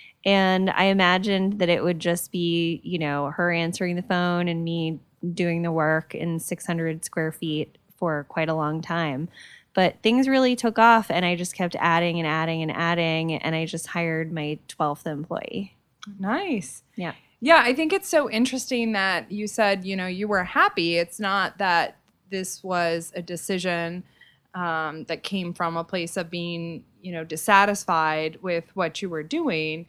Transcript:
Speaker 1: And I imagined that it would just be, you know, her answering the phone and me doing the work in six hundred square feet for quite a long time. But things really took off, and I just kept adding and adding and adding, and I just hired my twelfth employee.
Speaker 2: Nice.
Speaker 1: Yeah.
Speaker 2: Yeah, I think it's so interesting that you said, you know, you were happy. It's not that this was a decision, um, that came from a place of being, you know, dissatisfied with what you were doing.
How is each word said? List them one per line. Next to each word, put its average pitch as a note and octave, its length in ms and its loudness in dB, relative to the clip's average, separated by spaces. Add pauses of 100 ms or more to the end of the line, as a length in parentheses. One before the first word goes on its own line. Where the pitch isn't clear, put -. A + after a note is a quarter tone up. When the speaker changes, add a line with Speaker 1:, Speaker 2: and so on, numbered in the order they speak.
(260)
Speaker 1:
And F#3+ 420 4
I - 160 2
imagined F#3+ 720 2
that F3 120 2
it D3 120 4
would E3+ 180 0
just F3 320 -2
be, E3+ 520 0
you F3 140 -4
know, C#3+ 320 -2
her F3 200 0
answering F3 460 0
the F3+ 60 -4
phone F3 440 0
and E3 160 -2
me E3 360 -2 (340)
doing E3+ 300 0
the E3+ 100 0
work D#3+ 420 0
in E3 240 -4
six - 280 -8
hundred E3 360 -2
square D#3+ 300 -4
feet D#3 460 -6 (180)
for D#3 320 -2
quite D#3+ 200 -2
a D#3+ 60 0
long D#3 280 -2
time. D#3+ 460 -2 (440)
But F#3 300 2
things B3+ 260 4
really C4 280 4
took A3+ 220 0
off, A3+ 320 8
and F3+ 140 2
I F3 120 2
just F3 180 -4
kept F3 240 -2
adding E3+ 400 2
and E3 80 0
adding D#3+ 340 0
and D#3+ 100 -2
adding, E3 640 0
and E3 200 -2
I D#3+ 120 0
just E3 220 -8
hired E3 440 -2
my D3+ 260 -4 (100)
twelfth - 380 -4
employee. E3+ 680 -6 (440)
Speaker 2:
Nice. A#3+ 640 -4 (140)
Speaker 1:
Yeah. E3+ 160 -6 (280)
Speaker 2:
Yeah, D#4 220 8
I A#3+ 120 4
think D#4 180 0
it's G4 160 0
so D4+ 220 4
interesting A#3 600 0
that F#3+ 380 0
you G#3 160 -6
said, G3 380 2
you F#3+ 120 -4
know, F#3 100 -2
you F#3 200 -4
were G3 180 2
happy. F3+ 520 2
It's E3+ 240 -2
not G3 380 0
that F3 380 2 (340)
this F#3 340 -8
was E3+ 500 -2
a F#3 80 -8
decision, F3 800 -4 (520)
um, D#3+ 500 -4
that - 180 -8
came F3+ 300 -4
from E3 240 -2
a E3 80 -4
place E3+ 320 -6
of E3+ 140 -6
being, E3+ 540 -8 (180)
you F3+ 100 -10
know, E3 120 -6
dissatisfied E3 1160 2
with E3+ 220 -2 (100)
what E3+ 280 -4
you G3 80 -4
were D#3 120 -6
doing. E3 680 -2